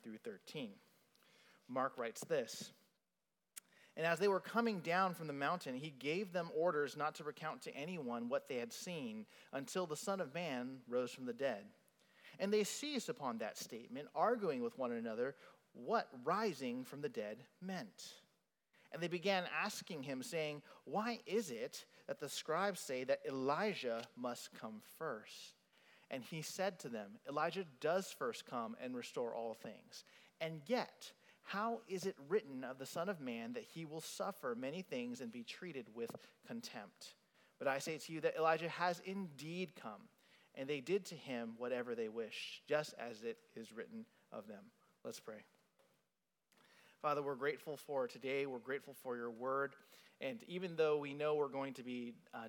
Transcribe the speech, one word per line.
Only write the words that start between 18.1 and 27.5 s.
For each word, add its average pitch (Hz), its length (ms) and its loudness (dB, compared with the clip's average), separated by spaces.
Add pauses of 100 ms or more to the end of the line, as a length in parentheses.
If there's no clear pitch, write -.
And 160 100 -6
they 175 60 2
began 180 380 4 (140)
asking 175 440 -2
him, 131 180 -2
saying, 151 400 -2 (240)
"Why 214 400 0
is 208 240 2
it 120 360 -4 (200)
that 139 140 -4
the 139 100 -4
scribes 180 500 2
say 127 260 -2
that 135 220 4
Elijah 135 760 2 (120)
must 123 380 -4
come 110 280 -10 (180)
first?" - 560 -6 (560)
And 127 120 -2
he 156 200 -4
said 190 360 0
to 143 100 -6
them, 107 280 -6 (100)
"Elijah 165 380 2 (140)